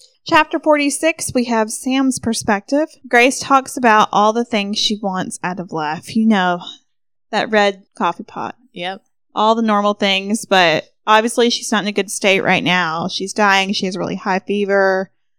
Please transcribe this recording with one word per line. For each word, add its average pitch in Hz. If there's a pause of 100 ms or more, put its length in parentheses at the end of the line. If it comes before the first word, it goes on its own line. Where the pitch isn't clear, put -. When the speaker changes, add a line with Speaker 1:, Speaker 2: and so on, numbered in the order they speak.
(260)
Speaker 1:
Chapter 311
forty-six, 302
we 247
have 226
Sam's 262
perspective. 233 (200)
Grace 247
talks 269
about 220
all 214
the 233
things 208
she 208
wants 185
out 180
of 180
life. 156
You 220
know, 180 (680)
that -
red 202 (120)
coffee 175
pot. - (160)
Speaker 2:
Yep. 180 (340)
Speaker 1:
All 214
the 226
normal 208
things, 196
but 175 (220)
obviously 220
she's -
not 208
in 208
a 208
good 202
state 196
right -
now. 170
She's 196
dying. 196
She 196
has 185
a 175
really 175
high 185
fever. 196 (260)